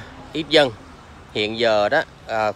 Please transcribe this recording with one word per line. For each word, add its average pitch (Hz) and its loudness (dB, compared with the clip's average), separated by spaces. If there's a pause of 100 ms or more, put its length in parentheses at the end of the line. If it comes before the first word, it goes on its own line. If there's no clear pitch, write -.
(340)
ít 156 -6
dân. 147 4 (640)
Hiện 110 -4
giờ 107 2
đó, 151 0 (260)
à, 107 -2